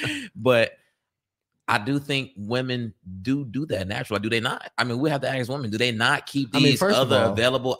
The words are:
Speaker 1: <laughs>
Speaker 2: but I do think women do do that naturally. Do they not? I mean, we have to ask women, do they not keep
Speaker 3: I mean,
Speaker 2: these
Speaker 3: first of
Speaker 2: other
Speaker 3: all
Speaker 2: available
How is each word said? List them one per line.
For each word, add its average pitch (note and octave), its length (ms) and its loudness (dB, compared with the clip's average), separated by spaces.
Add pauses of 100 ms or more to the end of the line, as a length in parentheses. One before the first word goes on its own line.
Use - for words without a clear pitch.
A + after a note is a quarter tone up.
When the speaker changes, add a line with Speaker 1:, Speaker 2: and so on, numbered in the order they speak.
Speaker 1:
<laughs> C#4+ 280 -8
Speaker 2:
but A#2 340 4 (960)
I A2+ 120 4
do C3+ 200 -2
think C#3+ 380 -4
women A#2+ 560 -4 (300)
do C#3 240 0
do B2 200 -6
that F#2+ 220 -4
naturally. G#2+ 320 -4
Do G#2+ 80 -2
they A2+ 120 0
not? - 360 -6
I A#2 80 2
mean, A#2+ 140 -2
we D3 100 2
have C#3 140 -2
to B2 80 -2
ask B2+ 200 -4
women, C3+ 200 -6
do A2 80 -2
they B2 140 2
not B2 340 0
keep C3+ 280 -4
Speaker 3:
I C3+ 40 0
mean, C#3 80 6
Speaker 2:
these C#3+ 120 4
Speaker 3:
first F#3+ 160 4
of B2+ 160 4
Speaker 2:
other - 140 4
Speaker 3:
all G2+ 80 2
Speaker 2:
available B2+ 480 0